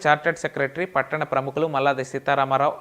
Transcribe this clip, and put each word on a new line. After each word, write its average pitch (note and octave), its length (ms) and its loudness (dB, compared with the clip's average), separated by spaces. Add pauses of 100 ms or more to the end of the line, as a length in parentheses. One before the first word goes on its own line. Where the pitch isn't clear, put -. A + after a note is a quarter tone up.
చార్టర్డ్ D3+ 380 2
సెక్రటరీ, D3 440 -4 (100)
పట్టణ D3 260 -2 (100)
ప్రముఖులు C#3 420 -2
మల్లాది C3+ 360 0
సీతారామారావు C3+ 720 0